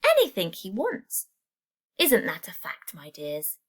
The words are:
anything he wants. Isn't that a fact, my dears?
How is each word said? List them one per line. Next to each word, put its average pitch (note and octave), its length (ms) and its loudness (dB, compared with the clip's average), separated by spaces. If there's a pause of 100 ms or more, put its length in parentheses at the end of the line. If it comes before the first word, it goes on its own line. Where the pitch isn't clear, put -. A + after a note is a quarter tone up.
anything F4+ 480 4
he - 180 -12
wants. - 560 -6 (720)
Isn't C#4 280 4
that - 220 -8
a F3+ 40 -14
fact, - 420 -12
my D3+ 160 -18
dears? D3+ 480 -8 (100)